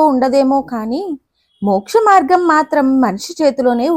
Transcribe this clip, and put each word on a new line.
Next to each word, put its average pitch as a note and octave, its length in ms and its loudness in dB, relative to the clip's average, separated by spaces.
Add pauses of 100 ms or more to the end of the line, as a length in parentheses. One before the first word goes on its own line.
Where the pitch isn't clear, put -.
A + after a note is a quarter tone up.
ఉండదేమో C4+ 520 0 (140)
కానీ, A#3 300 -6 (600)
మోక్ష G#3 320 -2 (120)
మార్గం F4+ 360 2 (100)
మాత్రం D4+ 360 0 (120)
మనిషి G#3 400 -4
చేతిలోనే C4 560 0